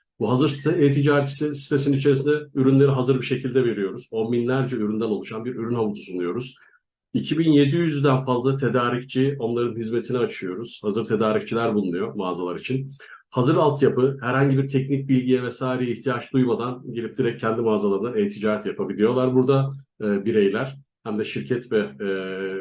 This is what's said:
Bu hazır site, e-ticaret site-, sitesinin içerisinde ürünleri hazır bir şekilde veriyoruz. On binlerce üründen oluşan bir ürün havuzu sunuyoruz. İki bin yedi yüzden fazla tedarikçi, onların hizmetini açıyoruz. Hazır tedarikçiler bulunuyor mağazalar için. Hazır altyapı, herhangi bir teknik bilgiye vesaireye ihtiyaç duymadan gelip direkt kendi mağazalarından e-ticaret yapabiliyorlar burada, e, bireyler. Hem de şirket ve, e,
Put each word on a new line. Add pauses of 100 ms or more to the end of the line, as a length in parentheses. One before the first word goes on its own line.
(200)
Bu
hazır
site,
e-ticaret
site-,
sitesinin
içerisinde (140)
ürünleri
hazır
bir
şekilde
veriyoruz.
On
binlerce
üründen
oluşan
bir
ürün
havuzu
sunuyoruz. (580)
İki
bin
yedi
yüzden
fazla
tedarikçi,
onların
hizmetini
açıyoruz.
Hazır
tedarikçiler
bulunuyor
mağazalar
için. (420)
Hazır
altyapı,
herhangi
bir
teknik
bilgiye
vesaireye
ihtiyaç
duymadan
gelip
direkt
kendi
mağazalarından
e-ticaret
yapabiliyorlar
burada, (300)
e,
bireyler. (260)
Hem
de
şirket
ve,
e, (560)